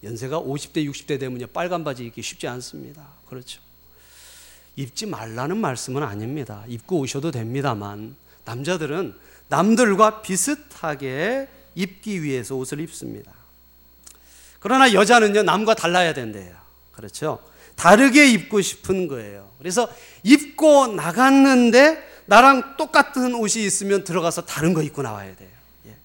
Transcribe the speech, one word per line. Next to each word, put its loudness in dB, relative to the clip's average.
연세가 -10
오십 -10
대, -4
육십 -12
대 -6
되면요, -10
빨간 -8
바지 -10
입기 -16
쉽지 -12
않습니다. -16
그렇죠. -20
입지 -12
말라는 -8
말씀은 -6
아닙니다. -10
입고 -6
오셔도 -6
됩니다만, -8
남자들은 -8
남들과 2
비슷하게 -6
입기 -8
위해서 -6
옷을 -10
입습니다. -14
그러나 4
여자는요, 4
남과 2
달라야 0
된대요. -10
그렇죠. -10
다르게 6
입고 0
싶은 -4
거예요. -14
그래서 -4
입고 4
나갔는데 4
나랑 6
똑같은 0
옷이 -2
있으면 -2
들어가서 -4
다른 -2
거 -2
입고 -8
나와야 -10
돼요. -20
예. -20